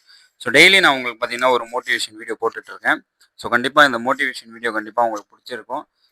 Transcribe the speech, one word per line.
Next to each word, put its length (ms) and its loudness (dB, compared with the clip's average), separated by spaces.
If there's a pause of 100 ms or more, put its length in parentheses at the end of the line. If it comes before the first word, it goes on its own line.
(380)
So, 160 -8
டெய்லி 260 6
நான் 160 4
உங்களுக்கு 240 -8
பார்த்தீங்கன்னா 300 -2
ஒரு 160 2
மோட்டிவேஷன் 500 -6
வீடியோ 260 -10
போட்டுட்டு 300 -6
இருக்கேன். 300 -2 (340)
So, 160 -8
கண்டிப்பா 340 4
இந்த 140 0
மோட்டிவேஷன் 480 -4
வீடியோ 240 -6
கண்டிப்பா 320 -2
உங்களுக்கு 280 -4
பிடிச்சிருக்கும். 520 -12 (280)